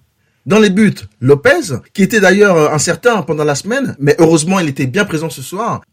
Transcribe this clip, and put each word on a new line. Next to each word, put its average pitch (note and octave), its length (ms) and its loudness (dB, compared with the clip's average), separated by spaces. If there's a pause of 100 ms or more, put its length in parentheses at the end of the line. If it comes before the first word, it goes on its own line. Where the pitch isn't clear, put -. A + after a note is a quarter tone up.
(460)
Dans F#3 140 4
les G#3+ 100 4
buts, F#3+ 240 2 (280)
Lopez, D3 560 2 (160)
qui G3 100 0
était F#3+ 160 0
d'ailleurs, G3 380 4
euh, D3+ 140 2
incertain E3 500 -2
pendant D3+ 240 -4
la D3 100 -2
semaine, G#3+ 420 -6
mais C#3 220 2
heureusement E3 400 2
il E3+ 80 -2
était C#3 200 -4
bien F#3+ 180 -2
présent E3 240 -6
ce - 120 -16
soir. F#3 400 -8 (120)